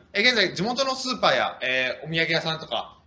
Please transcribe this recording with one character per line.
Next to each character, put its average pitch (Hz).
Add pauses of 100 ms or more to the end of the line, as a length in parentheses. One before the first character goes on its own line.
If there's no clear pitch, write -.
(140)
え 202
ー、 -
現 247
在 180
地 151
元 240
の 262
ス 254
ー 180
パ 180
ー 135
や、 110
え 127
ー、 151
お -
土 165
産 160
屋 160
さ 160
ん 156
と 156
か、 -